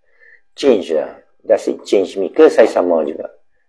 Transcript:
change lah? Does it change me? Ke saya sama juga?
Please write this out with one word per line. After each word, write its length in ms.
change 400
lah? 240
Does 240
it 160
change 360
me? 120
Ke 160
saya 200
sama 360
juga? 240